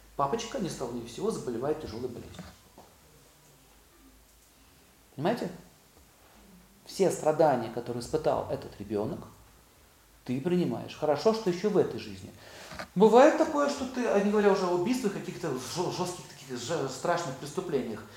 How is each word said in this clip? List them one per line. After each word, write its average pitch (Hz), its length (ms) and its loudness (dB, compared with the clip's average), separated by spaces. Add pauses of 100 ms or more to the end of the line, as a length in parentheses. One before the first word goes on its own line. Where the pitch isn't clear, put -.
(160)
Папочка 226 440 -2
ни 175 100 -2
с 135 60 -8
того 120 180 -6
ни 117 120 -8
с - 100 -14
сего 185 140 -2
заболевает 139 520 -4
тяжелой 113 260 -8
болезнью. - 360 -12 (2750)
Понимаете? 190 360 -2 (1300)
Все 180 260 2
страдания, 139 580 4
которые 120 320 -6
испытал 135 480 0
этот - 300 -8
ребенок, 104 400 -4 (1080)
ты 127 140 -2
принимаешь. 139 560 0
Хорошо, 151 380 4
что 220 160 0
еще 190 200 0
в 180 80 2
этой 135 220 2
жизни. 98 320 -12 (640)
Бывает 226 420 10
такое, 285 320 2
что - 160 -4
ты, 247 220 -2
а 202 140 4
не 202 100 2
говоря 208 200 6
уже 185 140 2
о 175 60 2
убийствах, 196 420 0
каких-то 160 360 -6 (260)
же-, 170 160 -2
жестких 180 360 -4
таких - 300 -12
же-, 135 320 -2
страшных 170 480 -2
преступлениях. 123 640 -4 (160)